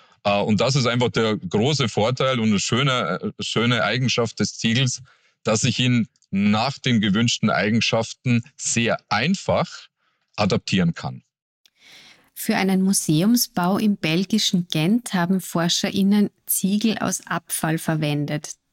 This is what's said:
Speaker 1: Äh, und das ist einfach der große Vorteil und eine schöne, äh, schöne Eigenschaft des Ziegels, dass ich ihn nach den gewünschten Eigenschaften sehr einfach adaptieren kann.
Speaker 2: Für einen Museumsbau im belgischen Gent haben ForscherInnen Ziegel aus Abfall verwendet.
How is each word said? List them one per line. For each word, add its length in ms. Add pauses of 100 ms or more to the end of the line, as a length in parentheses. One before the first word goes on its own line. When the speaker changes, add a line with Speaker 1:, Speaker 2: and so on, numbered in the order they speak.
(240)
Speaker 1:
Äh, 160
und 220
das 140
ist 120
einfach 220
der 280
große 520
Vorteil 500
und 100
eine 100
schöne, 800
äh, 60
schöne 400
Eigenschaft 560
des 180
Ziegels, 440 (420)
dass 200
ich 160
ihn 280 (220)
nach 500
den 200
gewünschten 500
Eigenschaften 920 (140)
sehr 400 (100)
einfach 800 (480)
adaptieren 580
kann. 300 (1080)
Speaker 2:
Für 240
einen 240
Museumsbau 960
im 180
belgischen 720
Gent 460
haben 260
ForscherInnen 920 (160)
Ziegel 520
aus 280
Abfall 520
verwendet. 800 (180)